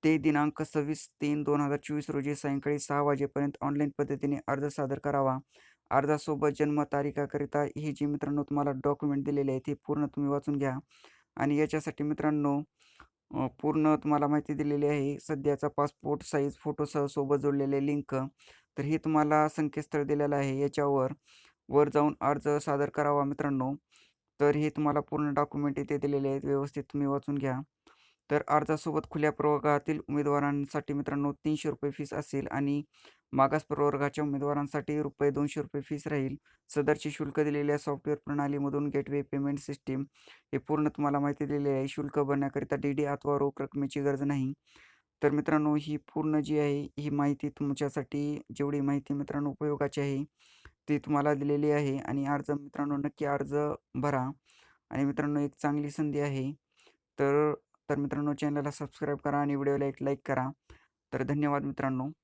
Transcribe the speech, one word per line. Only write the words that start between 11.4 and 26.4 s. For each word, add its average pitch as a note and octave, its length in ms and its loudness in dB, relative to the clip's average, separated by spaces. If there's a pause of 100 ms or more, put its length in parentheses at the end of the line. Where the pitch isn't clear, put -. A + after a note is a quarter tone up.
याच्यासाठी D3+ 460 0
मित्रांनो, D3 580 0 (720)
अ, C3 120 -2 (140)
पूर्ण D#3 340 4
तुम्हाला D3 320 2
माहिती D3 260 0
दिलेली D3 340 0
आहे. C#3+ 320 0
सध्याचा C#3+ 480 -2
पासपोर्ट D3 560 -2
साईज C#3+ 320 0
फोटोसह D3 500 -2
सोबत C#3+ 300 0
जोडलेले C#3 500 2
लिंक, D3 300 -2 (640)
तर - 40 -4
हे D3 160 0
तुम्हाला D3+ 520 4
संकेतस्थळ D3+ 540 -2
दिलेलं D3 320 2
आहे, C#3 260 0
याच्यावर C#3 500 2 (580)
वर C#3+ 200 6
जाऊन D3 320 4
अर्ज C#3+ 260 2
सादर D3 420 2
करावा C#3+ 340 2
मित्रांनो. C#3 500 0 (680)
तर D3 160 6
हे D3+ 140 0
तुम्हाला D3 300 0
पूर्ण D3 340 -2
डॉक्युमेंट C#3+ 460 0
इथे C#3+ 180 -2
दिलेले C#3+ 320 0
आहेत, C#3 160 -2